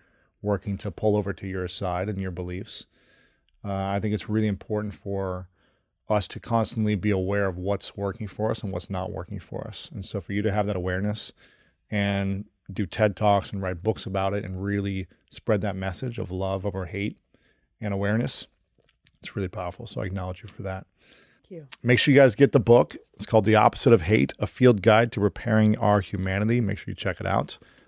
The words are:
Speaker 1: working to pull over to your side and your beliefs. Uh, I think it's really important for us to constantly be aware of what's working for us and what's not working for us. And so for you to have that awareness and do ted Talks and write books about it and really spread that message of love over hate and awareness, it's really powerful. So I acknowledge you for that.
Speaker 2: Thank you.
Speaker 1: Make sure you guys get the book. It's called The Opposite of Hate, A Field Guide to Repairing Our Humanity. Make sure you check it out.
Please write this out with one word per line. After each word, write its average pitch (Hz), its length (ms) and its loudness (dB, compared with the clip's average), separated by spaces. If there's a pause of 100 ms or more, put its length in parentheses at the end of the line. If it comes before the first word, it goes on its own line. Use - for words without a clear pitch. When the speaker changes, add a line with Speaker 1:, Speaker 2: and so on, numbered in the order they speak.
(420)
Speaker 1:
working 101 360 -2
to 101 140 -8
pull 104 240 0
over 101 180 -2
to 98 140 -12
your 92 200 -6
side 90 420 -4
and 98 100 -6
your 95 120 -4
beliefs. 90 540 -10 (800)
Uh, 101 100 -6
I 98 260 -2
think 104 140 -2
it's - 160 -4
really 107 180 2
important 107 460 -4
for 95 540 -6 (600)
us 104 200 0
to - 120 -12
constantly 110 560 0
be 98 140 0
aware 98 380 0
of 90 100 -6
what's 95 400 -4
working 101 300 -6
for 107 240 -4
us 113 100 -6
and 98 100 -8
what's 92 180 -8
not 92 220 -4
working 92 280 -10
for - 280 -10
us. - 260 -12
And 98 120 -8
so 101 160 -6
for - 120 -10
you 101 100 0
to 104 80 2
have 101 160 0
that 101 80 -2
awareness 92 580 -4 (560)
and 101 560 -2 (260)
do 98 140 -4
ted 104 300 0
Talks 101 360 2
and 98 100 -6
write 90 220 -6
books 110 220 -2
about 98 280 -2
it 104 120 -4
and 92 180 -8
really 98 440 -4 (240)
spread 107 300 0
that 98 140 -4
message 95 440 -6
of 95 120 -6
love 95 340 -4
over 95 200 -6
hate 101 320 -6 (640)
and 107 120 -4
awareness, 104 540 -2 (720)
it's - 160 -14
really 98 120 -2
powerful. 90 400 -10
So - 140 -8
I 107 40 -4
acknowledge 92 380 -8
you 107 40 -16
for - 140 -16
that. 95 240 -8 (560)
Speaker 2:
Thank - 100 -20
you. 160 160 -16 (160)
Speaker 1:
Make 123 160 6
sure 147 140 4
you 131 60 8
guys 131 160 8
get 139 160 6
the 135 80 6
book. 117 360 6 (180)
It's - 120 -10
called 110 200 4
The 107 100 6
Opposite 113 380 6
of 95 100 8
Hate, 104 360 4
A 107 80 -2
Field 123 340 4
Guide 113 320 6
to - 60 -4
Repairing 107 580 2
Our 104 240 4
Humanity. 98 600 -2
Make 98 160 -2
sure - 140 -10
you 95 40 -10
check 92 240 -4
it 98 60 -6
out. 98 320 -2 (300)